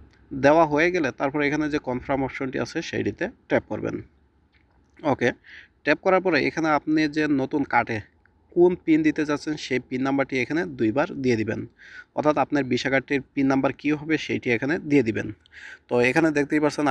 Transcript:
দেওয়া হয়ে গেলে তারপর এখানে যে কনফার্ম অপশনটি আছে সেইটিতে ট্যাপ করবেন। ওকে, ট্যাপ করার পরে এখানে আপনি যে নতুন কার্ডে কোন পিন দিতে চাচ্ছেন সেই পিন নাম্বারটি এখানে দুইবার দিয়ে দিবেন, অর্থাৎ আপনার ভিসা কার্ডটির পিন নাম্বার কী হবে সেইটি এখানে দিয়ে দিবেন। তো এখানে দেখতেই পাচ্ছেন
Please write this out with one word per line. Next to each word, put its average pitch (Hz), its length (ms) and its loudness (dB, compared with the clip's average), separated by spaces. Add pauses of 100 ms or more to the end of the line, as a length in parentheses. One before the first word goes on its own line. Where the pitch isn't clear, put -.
(300)
দেওয়া 147 420 6
হয়ে 151 220 2
গেলে 165 140 -2 (100)
তারপর 147 300 -2
এখানে 151 240 0
যে 151 60 -2 (100)
কনফার্ম 131 380 -4
অপশনটি 131 380 -8
আছে 135 140 -8 (120)
সেইটিতে 110 340 -4 (240)
ট্যাপ 127 220 0
করবেন। 110 260 -6 (1160)
ওকে, 123 160 0 (560)
ট্যাপ 147 200 0
করার 190 200 4
পরে 170 140 2 (100)
এখানে 160 200 -2 (100)
আপনি 156 220 0 (160)
যে 151 80 0 (160)
নতুন 139 220 -2 (100)
কার্ডে 117 260 0 (560)
কোন 180 160 6 (140)
পিন 156 220 4
দিতে 151 220 2
চাচ্ছেন 151 260 -2 (100)
সেই 127 240 -2
পিন 127 180 -6
নাম্বারটি 139 360 0
এখানে 151 200 -2 (160)
দুইবার 123 300 2 (140)
দিয়ে 123 180 2
দিবেন, 110 200 -4 (560)
অর্থাৎ 147 280 2
আপনার - 260 -2
ভিসা 123 220 -2
কার্ডটির 135 300 0 (120)
পিন 139 180 0
নাম্বার 135 180 2 (100)
কী 147 80 -4 (120)
হবে 156 140 -2 (120)
সেইটি 120 300 -4
এখানে 139 180 -2 (160)
দিয়ে 143 180 6
দিবেন। 107 200 -4 (600)
তো 127 60 -2 (140)
এখানে 156 280 4
দেখতেই 147 280 0
পাচ্ছেন 147 260 0